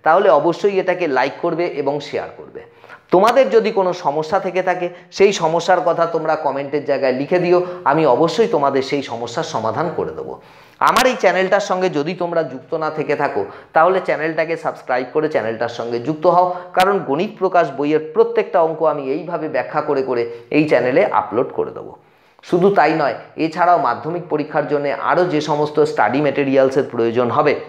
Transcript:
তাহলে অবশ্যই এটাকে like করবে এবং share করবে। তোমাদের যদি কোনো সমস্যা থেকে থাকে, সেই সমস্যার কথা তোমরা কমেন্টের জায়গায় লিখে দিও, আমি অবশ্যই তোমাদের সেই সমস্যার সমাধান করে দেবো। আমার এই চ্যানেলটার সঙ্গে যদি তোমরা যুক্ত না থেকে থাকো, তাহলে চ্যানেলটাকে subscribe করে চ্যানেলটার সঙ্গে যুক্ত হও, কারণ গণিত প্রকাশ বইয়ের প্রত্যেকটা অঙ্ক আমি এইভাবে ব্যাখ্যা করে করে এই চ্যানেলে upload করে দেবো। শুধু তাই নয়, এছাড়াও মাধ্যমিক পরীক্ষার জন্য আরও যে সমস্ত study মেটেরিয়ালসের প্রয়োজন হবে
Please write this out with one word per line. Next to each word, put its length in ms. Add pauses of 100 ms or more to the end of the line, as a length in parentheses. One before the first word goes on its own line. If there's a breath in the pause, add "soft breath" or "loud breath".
তাহলে 220 (120)
অবশ্যই 420
এটাকে 240 (120)
like 260
করবে 220 (160)
এবং 140 (120)
share 300
করবে। 240 (520 loud breath)
তোমাদের 320 (100)
যদি 220
কোনো 140 (120)
সমস্যা 420
থেকে 240
থাকে, 180 (300 loud breath)
সেই 140 (100)
সমস্যার 460
কথা 180 (100)
তোমরা 200 (100)
কমেন্টের 440
জায়গায় 320
লিখে 240
দিও, 140 (320 loud breath)
আমি 120 (120)
অবশ্যই 400
তোমাদের 340
সেই 220
সমস্যার 420
সমাধান 340 (100)
করে 200
দেবো। 160 (560 loud breath)
আমার 220
এই 120
চ্যানেলটার 460
সঙ্গে 280
যদি 240
তোমরা 200 (100)
যুক্ত 200 (120)
না 140
থেকে 240
থাকো, 200 (340 loud breath)
তাহলে 220 (100)
চ্যানেলটাকে 480 (100)
subscribe 500
করে 180
চ্যানেলটার 460
সঙ্গে 180 (100)
যুক্ত 180 (100)
হও, 120 (300 loud breath)
কারণ 180 (140)
গণিত 220 (100)
প্রকাশ 240 (120)
বইয়ের 260 (100)
প্রত্যেকটা 540
অঙ্ক 120 (140)
আমি 100 (120)
এইভাবে 400
ব্যাখ্যা 340
করে 200
করে 140 (340 loud breath)
এই 140
চ্যানেলে 300 (200)
upload 360
করে 200
দেবো। 140 (580 soft breath)
শুধু 180 (100)
তাই 240
নয়, 140 (300)
এছাড়াও 420
মাধ্যমিক 440
পরীক্ষার 400
জন্য 140 (260)
আরও 120 (100)
যে 60 (100)
সমস্ত 280 (140)
study 340
মেটেরিয়ালসের 680
প্রয়োজন 340 (100)
হবে 160 (160)